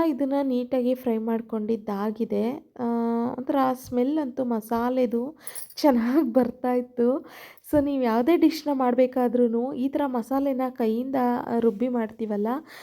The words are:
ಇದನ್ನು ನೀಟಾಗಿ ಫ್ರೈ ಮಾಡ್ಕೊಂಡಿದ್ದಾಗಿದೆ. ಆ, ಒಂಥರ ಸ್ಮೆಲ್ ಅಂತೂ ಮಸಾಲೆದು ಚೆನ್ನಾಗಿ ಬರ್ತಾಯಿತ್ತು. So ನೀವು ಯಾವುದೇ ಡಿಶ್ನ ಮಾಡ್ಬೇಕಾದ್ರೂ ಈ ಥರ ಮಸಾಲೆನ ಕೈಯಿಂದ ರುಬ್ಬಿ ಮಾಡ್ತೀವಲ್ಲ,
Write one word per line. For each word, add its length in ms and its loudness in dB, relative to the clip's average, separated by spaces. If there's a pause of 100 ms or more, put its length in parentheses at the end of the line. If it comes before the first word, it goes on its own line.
ಇದನ್ನು 360 0
ನೀಟಾಗಿ 520 0
ಫ್ರೈ 240 -2
ಮಾಡ್ಕೊಂಡಿದ್ದಾಗಿದೆ. 1300 -2 (360)
ಆ, 60 -4 (520)
ಒಂಥರ 180 -2 (160)
ಸ್ಮೆಲ್ 460 -2
ಅಂತೂ 260 -4
ಮಸಾಲೆದು 760 -2 (560)
ಚೆನ್ನಾಗಿ 560 2
ಬರ್ತಾಯಿತ್ತು. 720 0 (640)
So 140 4
ನೀವು 180 -2
ಯಾವುದೇ 340 4
ಡಿಶ್ನ 360 2
ಮಾಡ್ಬೇಕಾದ್ರೂ 1000 2
ಈ 160 -2
ಥರ 180 -2
ಮಸಾಲೆನ 540 -2 (200)
ಕೈಯಿಂದ 360 0 (420)
ರುಬ್ಬಿ 300 2
ಮಾಡ್ತೀವಲ್ಲ, 600 -2 (340)